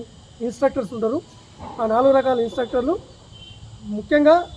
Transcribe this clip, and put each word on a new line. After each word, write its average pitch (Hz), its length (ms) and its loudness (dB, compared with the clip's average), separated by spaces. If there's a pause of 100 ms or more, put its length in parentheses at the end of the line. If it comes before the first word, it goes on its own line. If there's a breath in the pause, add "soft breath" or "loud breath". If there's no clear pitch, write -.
(460)
ఇన్‌స్ట్రక్టర్స్ 262 500 -2
ఉంటారు. 226 220 -2 (640)
ఆ - 20 0 (100)
నాలుగు 262 240 4
రకాల 262 280 2
ఇన్‌స్ట్రక్టర్లు 247 480 -2 (1000)
ముఖ్యంగా 294 400 4 (220)